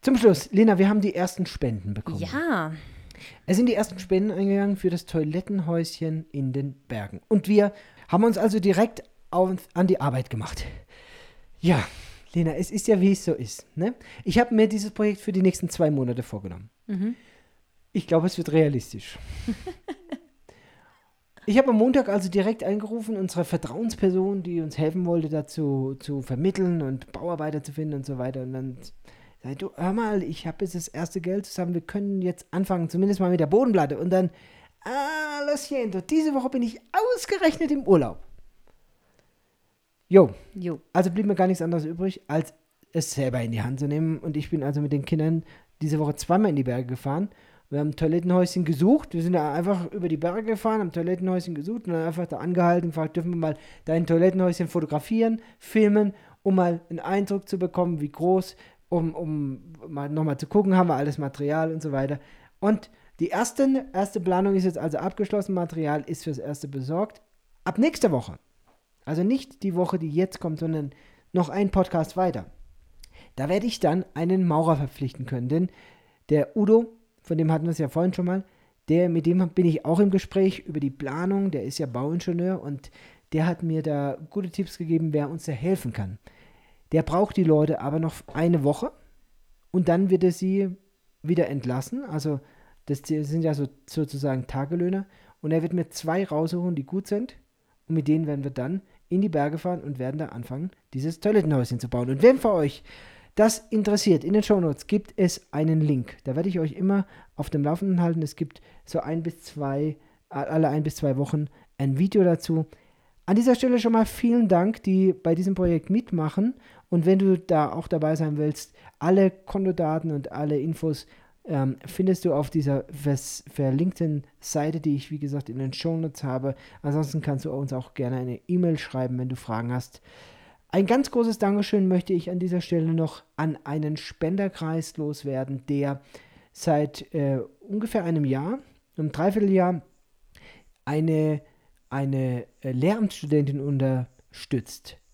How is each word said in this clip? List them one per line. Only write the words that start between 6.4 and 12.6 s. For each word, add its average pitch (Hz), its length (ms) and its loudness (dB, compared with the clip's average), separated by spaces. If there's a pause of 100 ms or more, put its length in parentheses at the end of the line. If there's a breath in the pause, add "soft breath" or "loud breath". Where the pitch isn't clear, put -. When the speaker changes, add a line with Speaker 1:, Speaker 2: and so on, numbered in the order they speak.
Speaker 1:
den 139 200 -4 (140)
Bergen. 101 400 -10
Und 202 200 4
wir 202 240 6 (360 loud breath)
haben 220 160 4
uns 226 140 4
also 214 220 4
direkt 196 440 2 (260)
auf, 185 460 0
an 180 120 4
die - 140 4
Arbeit 131 300 -2
gemacht. - 340 -6 (920 loud breath)
Ja, 160 280 2 (460 loud breath)
Lena, 160 220 0
es 175 160 -4